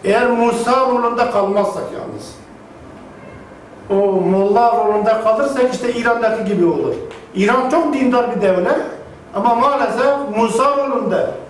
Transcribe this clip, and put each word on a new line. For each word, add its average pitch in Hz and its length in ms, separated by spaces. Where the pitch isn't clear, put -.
Eğer 240 240
Musa 240 600
rolünde 240 400
kalmazsak 196 640
yalnız. - 420
O 196 300
molla 208 640
rolünde 208 400
kalırsak 220 500
işte 240 180
İran'daki 233 520
gibi 185 200
olur. 160 300
İran 247 360
çok 302 220
dindar 247 440
bir 196 60
devlet 185 380
ama 233 200
maalesef 277 840
Musa 247 400
rolünde. - 540